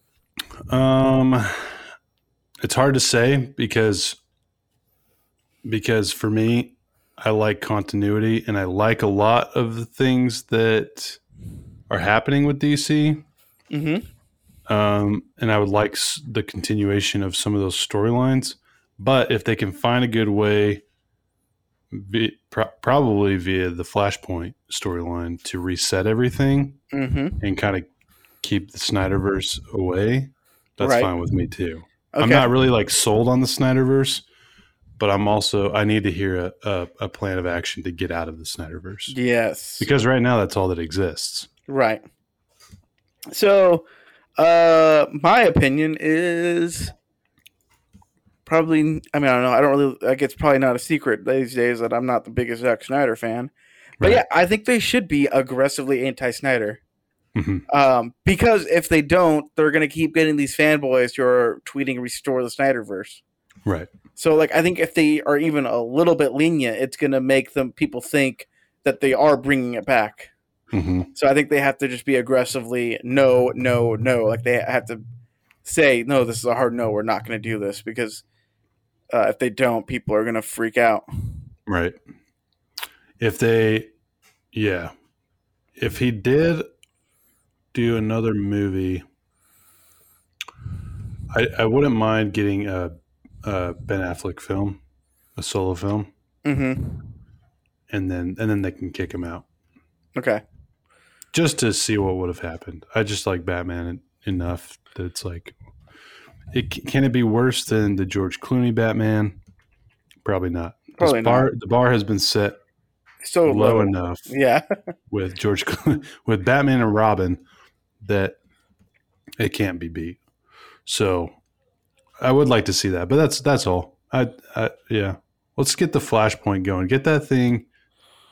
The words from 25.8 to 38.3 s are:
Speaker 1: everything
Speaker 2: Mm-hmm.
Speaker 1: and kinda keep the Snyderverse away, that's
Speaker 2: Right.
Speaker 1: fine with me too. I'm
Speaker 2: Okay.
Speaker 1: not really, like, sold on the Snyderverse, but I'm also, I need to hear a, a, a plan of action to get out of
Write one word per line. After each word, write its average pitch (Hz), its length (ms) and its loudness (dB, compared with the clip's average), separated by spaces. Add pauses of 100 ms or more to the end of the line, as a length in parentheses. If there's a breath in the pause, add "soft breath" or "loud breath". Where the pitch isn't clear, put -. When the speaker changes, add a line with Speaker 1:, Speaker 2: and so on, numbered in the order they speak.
Speaker 1:
everything 139 680 0 (140)
Speaker 2:
Mm-hmm. 139 540 -4
Speaker 1:
and 95 100 -2
kinda 98 260 -2 (600 soft breath)
keep 98 300 -4
the - 60 -16
Snyderverse 95 800 -2 (120)
away, 104 580 -2 (460)
that's 101 140 0
Speaker 2:
Right. 120 120 0
Speaker 1:
fine 90 180 -2
with 87 120 -4
me 92 140 -2
too. 82 360 -8 (300)
I'm - 120 0
Speaker 2:
Okay. 113 100 4
Speaker 1:
not 131 160 4
really, 131 200 4
like, 110 200 0
sold 113 380 2
on 127 120 2
the 127 60 2
Snyderverse, 131 760 0 (760 soft breath)
but 104 120 2
I'm 98 160 2
also, 104 460 0
I 104 100 0
need 107 220 2
to 98 80 0
hear 92 240 -4
a, 90 160 -4 (100)
a, 90 260 -4 (120)
a 98 80 -6
plan 95 300 -6
of 90 80 -4
action 87 360 -6
to 90 80 -6
get 87 220 -6
out 85 160 -4
of 80 100 -14